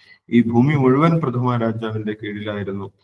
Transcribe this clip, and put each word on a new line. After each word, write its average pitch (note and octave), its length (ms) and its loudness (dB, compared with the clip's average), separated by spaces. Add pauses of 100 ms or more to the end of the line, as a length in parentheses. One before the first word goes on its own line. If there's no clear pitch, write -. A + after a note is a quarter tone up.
(300)
ഈ A#2+ 120 4
ഭൂമി A#2+ 340 2
മുഴുവൻ C#3+ 440 4
പൃഥുമ B2 380 -2
രാജാവിന്റെ A2 560 -4
കീഴിലായിരുന്നു. G2+ 760 -8 (120)